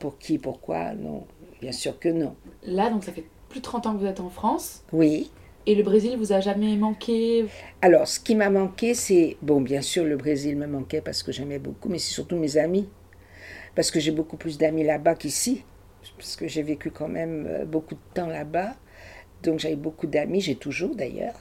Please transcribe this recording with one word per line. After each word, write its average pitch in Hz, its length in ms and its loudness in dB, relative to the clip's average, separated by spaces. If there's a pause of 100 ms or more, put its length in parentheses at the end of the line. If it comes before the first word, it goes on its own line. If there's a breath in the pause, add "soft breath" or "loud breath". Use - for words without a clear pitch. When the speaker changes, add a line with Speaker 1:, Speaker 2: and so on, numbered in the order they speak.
Speaker 1:
pour 143 180 -8
qui, 156 200 0
pourquoi, - 560 -6
non. - 300 -8 (360)
Bien 127 100 -8
sûr 131 300 -6
que - 80 0
non. 165 260 0 (300)
Speaker 2:
Là, 196 260 0
donc 208 140 -2
ça 180 80 -10
fait 160 120 -12 (240)
plus 269 120 -12
de - 40 -12
trente 233 220 -6
ans 214 80 0
que 202 60 -4
vous 196 60 0
êtes 190 120 -4
en 180 100 -8
France. 262 540 -4 (100)
Speaker 1:
Oui. 160 380 4 (360 soft breath)
Speaker 2:
Et 208 100 6
le 208 80 6
Brésil 214 320 4
vous 214 160 0
a 196 80 6
jamais 208 360 2
manqué ? 226 680 2 (360 loud breath)
Speaker 1:
Alors, 175 260 8
ce - 100 -4
qui - 160 2
m'a 208 160 4
manqué, 196 440 2
c'est, 175 460 4
bon, 143 200 4
bien 135 220 0
sûr, - 200 0
le 151 140 2
Brésil 143 400 0
me 147 100 -4
manquait 147 340 -4
parce - 220 -6
que - 80 -6
j'aimais 143 300 -6
beaucoup, 139 280 -8
mais 170 100 -2
c'est - 140 -6
surtout - 240 -4
mes 151 200 -2
amis. 180 320 2 (880 loud breath)
Parce 165 160 2
que 165 80 2
j'ai 151 100 2
beaucoup 156 260 -2
plus 151 220 -8
d'amis 156 240 2
là-bas 151 320 2
qu'ici. 165 500 -4 (540)
Parce - 180 -12
que 170 120 -6
j'ai 156 140 -2
vécu 151 280 -6
quand 151 180 -8
même, 165 400 -6
euh, 143 160 -4
beaucoup 160 300 -4
de 143 60 -12 (140)
temps 180 120 -2
là-bas. 160 480 -4 (680 loud breath)
Donc 160 160 2
j'avais 156 180 -2
beaucoup 156 300 -6
d'amis, 151 340 0
j'ai 170 140 -2
toujours 165 400 -4
d'ailleurs. 196 460 -6